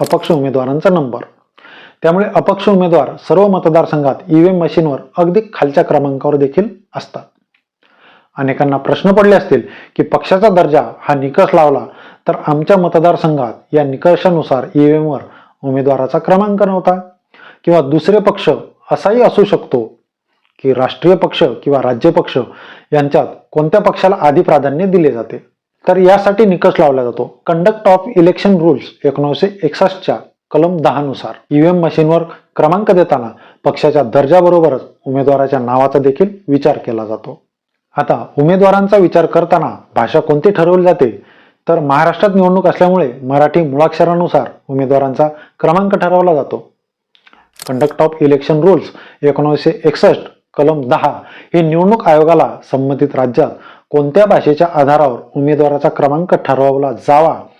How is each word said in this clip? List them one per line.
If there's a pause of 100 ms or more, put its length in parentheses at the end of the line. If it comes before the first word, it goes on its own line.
अपक्ष
उमेदवारांचा
नंबर. (840)
त्यामुळे
अपक्ष
उमेदवार (180)
सर्व
मतदारसंघात (140)
ईव्हीएम
मशीनवर (180)
अगदी (120)
खालच्या
क्रमांकावर
देखील (280)
असतात. (1160)
अनेकांना
प्रश्न
पडले
असतील (340)
की
पक्षाचा
दर्जा (180)
हा
निकष
लावला, (420)
तर (140)
आमच्या
मतदारसंघात (200)
या
निकषानुसार
ईव्हीएमवर (440)
उमेदवाराचा
क्रमांक
नव्हता, (640)
किंवा
दुसरे
पक्ष (420)
असाही
असू
शकतो (640)
की
राष्ट्रीय
पक्ष (200)
किंवा
राज्य
पक्ष (540)
यांच्यात (260)
कोणत्या
पक्षाला
आधी
प्राधान्य
दिले
जाते, (380)
तर
यासाठी
निकष
लावला
जातो
conduct
of
election
rules (220)
एकोणीसशे (140)
एकसष्टच्या (340)
कलम
दहा
नुसार. (180)
ईव्हीएम
मशीनवर (340)
क्रमांक
देताना (360)
पक्षाच्या
दर्जाबरोबरच (240)
उमेदवाराच्या
नावाचा
देखील (200)
विचार
केला
जातो. (540)
आता (120)
उमेदवारांचा
विचार
करताना (180)
भाषा
कोणती
ठरवली
जाते, (460)
तर
महाराष्ट्रात
निवडणूक
असल्यामुळे (100)
मराठी
मुळाक्षरानुसार (200)
उमेदवारांचा (320)
क्रमांक
ठरवला
जातो. (960)
conduct
of
election
rules (380)
एकोणीसशे (120)
एकसष्ट (340)
कलम
दहा (340)
हे
निवडणूक
आयोगाला (140)
संबंधित
राज्यात (400)
कोणत्या
भाषेच्या
आधारावर (180)
उमेदवाराचा
क्रमांक
ठरवला
जावा (180)